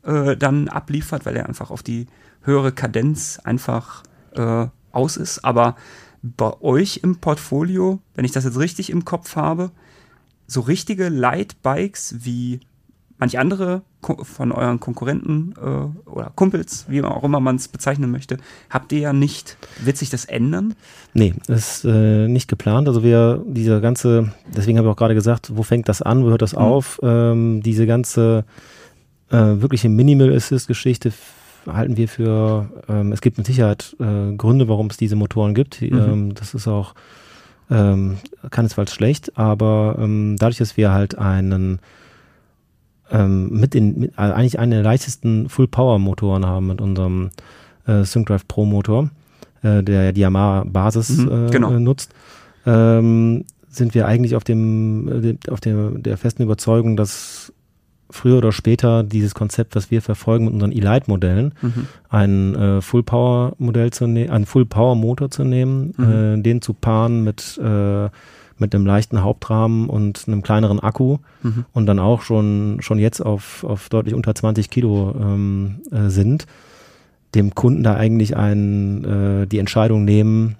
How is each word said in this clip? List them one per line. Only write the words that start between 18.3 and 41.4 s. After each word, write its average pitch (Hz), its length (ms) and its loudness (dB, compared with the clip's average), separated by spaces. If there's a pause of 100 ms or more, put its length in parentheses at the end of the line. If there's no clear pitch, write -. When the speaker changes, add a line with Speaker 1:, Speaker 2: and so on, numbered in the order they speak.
Speaker 1:
habt - 220 -6
ihr 151 60 0
ja 147 140 -2
nicht. 143 440 -2 (220)
Wird 135 160 -2
sich - 140 -8
das 123 160 -6
ändern? 165 480 -2 (400)
Speaker 2:
Nee, 98 220 4 (120)
ist, - 380 -4
äh, 107 420 4
nicht 123 200 0
geplant. 110 400 0
Also 117 160 2
wir, 117 420 4
dieser 113 340 0
ganze, 117 540 0 (220)
deswegen 113 240 2
habe 113 80 4
ich 107 40 2
auch 98 60 -4
gerade 113 160 2
gesagt, 113 420 0
wo 113 60 -2
fängt 120 260 -2
das 104 140 -2
an, 127 220 2
wo 117 60 4
hört 113 120 2
das 110 120 -2
Speaker 1:
Mhm. - 60 -6
Speaker 2:
auf? 127 440 0
Ähm, 117 580 2
diese 113 240 2
ganze, 117 580 2 (840)
äh, 123 80 2
wirkliche 110 500 2
Minimal 135 460 6
Assist 127 340 0
Geschichte 120 420 -2
f-, - 580 -16
halten 110 300 -2
wir 113 100 0
für, 110 640 0 (200)
ähm, 104 220 0
es 107 100 -6
gibt 117 160 2
mit 104 80 -4
Sicherheit, 117 540 0
äh, 104 360 -2
Gründe, 120 320 4
warum 107 200 0
es 104 100 -10
diese 107 180 -2
Motoren 104 380 0
gibt. 135 260 -2
Speaker 1:
Mhm. - 140 -4
Speaker 2:
Ähm, 107 400 0
das 107 220 -14
ist 110 120 -6
auch, 104 280 -4 (760)
ähm, 98 480 2 (320)
keinesfalls 110 440 -2
schlecht, - 440 -2
aber, 107 600 2
ähm, 104 400 -2
dadurch, 117 180 0
dass 110 180 -4
wir 104 160 4
halt 98 280 0
einen, 95 600 0 (1300)